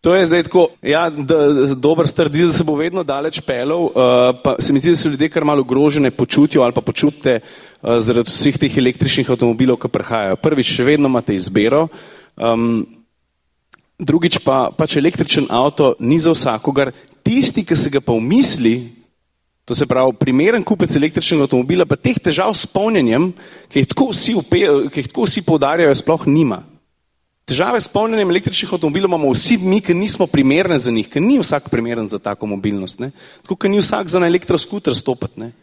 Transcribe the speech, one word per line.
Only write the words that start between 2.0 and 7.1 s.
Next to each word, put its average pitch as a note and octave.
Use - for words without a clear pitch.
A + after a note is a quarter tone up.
star E3
dizel D#3+
se D#3+
bo D#3
vedno E3+
daleč C#3+
peljal, D3
eh, -
pa C3
se C#3+
mi C3+
zdi, D#3+
da E3
so -
ljudje D3
kar D#3
malo D3
ogrožene C#3
počutijo C#3+
ali A#2+
pa A#2+
počutite, C#3